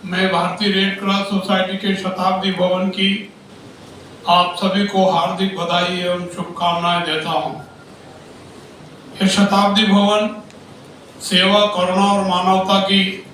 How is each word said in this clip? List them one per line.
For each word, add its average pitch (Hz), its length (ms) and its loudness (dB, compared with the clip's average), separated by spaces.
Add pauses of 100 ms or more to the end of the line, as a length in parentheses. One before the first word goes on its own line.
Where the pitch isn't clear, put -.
मैं 185 280 0
भारतीय 175 400 -2
रेड 196 280 -2
क्रॉस 202 260 -2
सोसाइटी 190 500 -2
के 196 200 -2
शताब्दी 185 560 -2
भवन 180 360 0
की 196 440 -2 (960)
आप 175 300 2
सभी 196 280 0
को 185 240 2
हार्दिक 185 460 -2
बधाई 175 440 -2
एवं 180 260 -4
शुभकामनाएं 175 760 -2
देता 156 260 -4
हूं। - 240 -4 (1700)
यह 190 60 4
शताब्दी 202 580 4
भवन 202 560 2 (800)
सेवा, 196 440 4
करुणा 185 460 2
और 196 160 0
मानवता 190 520 2
की 190 540 0